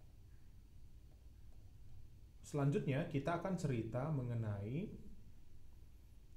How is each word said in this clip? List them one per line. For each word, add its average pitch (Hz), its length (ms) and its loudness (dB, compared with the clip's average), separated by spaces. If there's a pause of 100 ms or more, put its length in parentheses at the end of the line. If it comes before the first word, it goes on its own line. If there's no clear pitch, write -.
(2500)
Selanjutnya, 143 640 6
kita 165 320 4
akan 190 160 4
cerita 120 560 4
mengenai, 117 720 2 (1500)